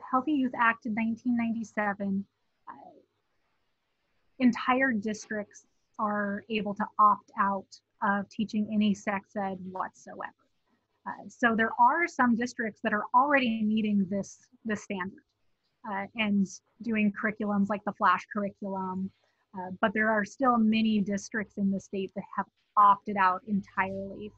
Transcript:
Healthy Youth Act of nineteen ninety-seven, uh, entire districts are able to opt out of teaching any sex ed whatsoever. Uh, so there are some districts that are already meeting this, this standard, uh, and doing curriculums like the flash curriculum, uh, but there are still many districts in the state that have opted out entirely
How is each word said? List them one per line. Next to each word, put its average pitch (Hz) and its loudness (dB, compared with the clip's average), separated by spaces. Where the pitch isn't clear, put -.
Healthy 262 0
Youth 262 0
Act 226 0
of 220 -4
nineteen 226 -2
ninety-seven, 208 -2
uh, - -18
entire 254 2
districts 208 -6
are 208 -2
able 208 -4
to 214 -4
opt 208 4
out 196 0
of 202 0
teaching 214 -2
any 208 4
sex 196 -6
ed 190 -4
whatsoever. - -10
Uh, 190 -12
so 226 0
there 226 0
are 302 4
some 247 2
districts 233 -4
that 220 0
are 208 0
already 254 4
meeting 214 2
this, 196 -6
this 214 -4
standard, 190 -8
uh, 196 -6
and 202 2
doing 214 2
curriculums 208 -2
like 208 -4
the - -4
flash 185 2
curriculum, 190 -6
uh, 185 -8
but 214 2
there 220 2
are 214 2
still 247 0
many 220 4
districts 202 -4
in 196 0
the 196 0
state 190 -8
that 190 -8
have 196 -4
opted 202 6
out 185 4
entirely 196 -4